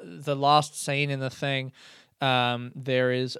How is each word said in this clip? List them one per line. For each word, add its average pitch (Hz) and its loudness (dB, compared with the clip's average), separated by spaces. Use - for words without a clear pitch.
the 147 -4
last 147 4
scene 143 -2
in 135 -2
the 131 -2
thing, 131 -4
um, 123 0
there 127 0
is 127 -4